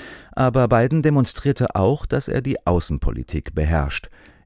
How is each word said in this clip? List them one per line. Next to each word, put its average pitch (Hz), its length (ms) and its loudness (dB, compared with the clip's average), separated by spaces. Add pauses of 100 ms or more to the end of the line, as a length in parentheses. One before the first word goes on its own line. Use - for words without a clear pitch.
(320)
Aber 127 360 2
Biden 123 360 2
demonstrierte 139 720 0
auch, 101 320 0
dass - 220 -2
er - 120 -2
die 131 240 -6
Außenpolitik 73 880 -2
beherrscht. 78 560 0 (360)